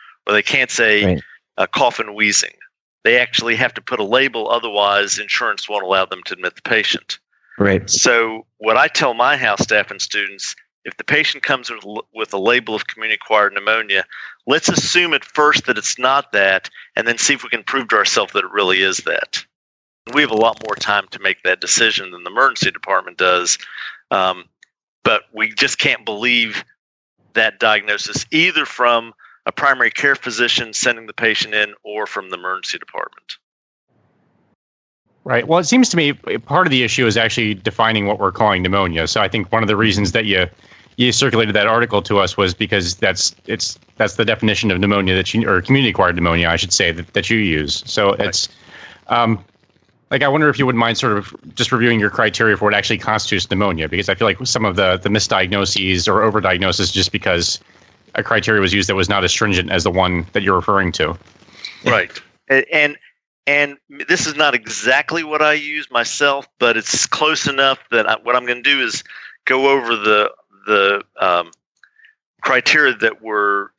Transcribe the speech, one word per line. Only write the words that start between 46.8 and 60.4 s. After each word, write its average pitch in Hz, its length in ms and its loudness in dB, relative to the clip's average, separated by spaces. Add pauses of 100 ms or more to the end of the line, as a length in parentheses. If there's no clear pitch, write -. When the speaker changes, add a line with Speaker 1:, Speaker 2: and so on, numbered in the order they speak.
Speaker 3:
that, 85 220 -10
that 98 140 -2
you 113 100 2
use. 78 480 -2
So 101 240 0
Speaker 1:
Right. 101 180 0
Speaker 3:
it's, - 200 -4 (600)
um, 113 360 0 (680)
like, 135 100 2
I 143 60 2
wonder 151 200 2
if 110 120 2
you 135 60 2
wouldn't 123 120 2
mind 117 180 2
sort 107 220 0
of - 160 -10 (220)
just 117 160 -2
reviewing 120 260 4
your 104 120 2
criteria 110 460 2
for 101 100 0
what 104 80 2
actually 104 240 0
constitutes 107 520 -2
pneumonia, 95 380 0
because 95 200 -4
I 101 60 2
feel 104 140 2
like 95 180 0
some 110 180 -2
of 95 120 -2
the, 95 220 4
the 98 100 -4
misdiagnoses 95 1000 0
or 104 140 2 (100)
overdiagnoses 92 640 0
just 92 180 0
because - 480 -2 (560)
a 110 80 -2
criteria 107 380 2
was 95 120 2
used 98 160 2
that 101 60 0
was 95 140 0
not 98 160 0
as 90 80 2
stringent 92 400 0
as 92 100 2
the 95 80 0
one 90 340 0 (100)
that 104 100 0